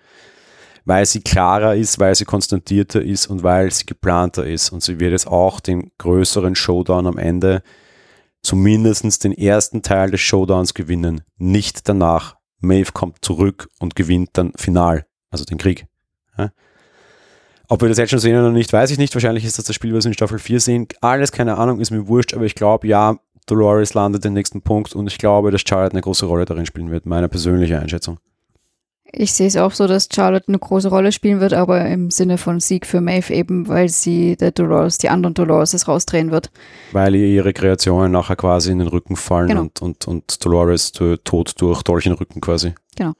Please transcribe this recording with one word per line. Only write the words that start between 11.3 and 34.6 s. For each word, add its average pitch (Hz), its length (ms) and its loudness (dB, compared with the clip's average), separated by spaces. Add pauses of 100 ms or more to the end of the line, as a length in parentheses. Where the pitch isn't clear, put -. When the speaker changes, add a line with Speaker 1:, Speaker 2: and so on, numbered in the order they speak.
Speaker 1:
Nicht 95 500 -2
danach. 85 480 0 (240)
Maeve 92 320 2
kommt - 320 -8
zurück 92 440 -2 (120)
und 90 160 -6
gewinnt 90 380 0
dann 90 220 -2
final, 87 500 0 (240)
also 85 140 -8
den 80 140 -8
Krieg. 90 280 -2 (520)
Ja? 104 140 -6 (1160)
Ob - 140 0
wir 117 60 4
das 113 100 2
jetzt 117 120 0
schon - 80 2
sehen 113 200 4
oder 120 140 4
nicht, 117 200 0
weiß 120 180 4
ich 143 80 -2
nicht. 143 160 0
Wahrscheinlich 113 300 -2
ist 113 140 -6
das 113 60 -8
das 107 100 -6
Spiel, 113 200 -4
was 110 100 2
wir 117 60 0
in 107 40 -2
Staffel 107 240 -4
vier 117 220 -2
sehen. 117 260 0 (140)
Alles, 135 320 0
keine 113 260 -2
Ahnung, 120 220 0
ist 117 100 -4
mir 107 160 -4
wurscht, 117 280 2
aber 113 100 -2
ich 104 100 -2
glaub, 107 300 2
ja, 107 340 2 (280)
Dolores 107 480 2
landet 101 300 0
den 104 100 -2
nächsten 101 280 -4
Punkt 107 320 -2
und 104 120 -6
ich 98 120 -8
glaube, 104 320 4
dass 98 160 2
Charlotte 95 260 0
eine 92 100 -2
große 95 240 -2
Rolle 85 180 0
darin 82 220 -6
spielen 82 240 -10
wird, 82 160 -6
meine 85 220 0
persönliche 87 500 0
Einschätzung. 80 400 -8 (920)
Speaker 2:
Ich - 200 -2
sehe - 140 2
es 190 100 0
auch 180 140 2
so, 202 160 0
dass 190 260 0
Charlotte 190 360 0
eine 196 100 0
große 190 300 -2
Rolle 190 240 2
spielen 202 280 0
wird, 196 140 2
aber 180 320 0
im 180 240 -2
Sinne 180 280 0
von 175 200 -4
Sieg 180 280 -2
für 214 140 0
Maeve 175 320 -2
eben, 170 360 -2
weil 175 200 2
sie 175 480 0
der 175 140 0
Dolores, 165 480 0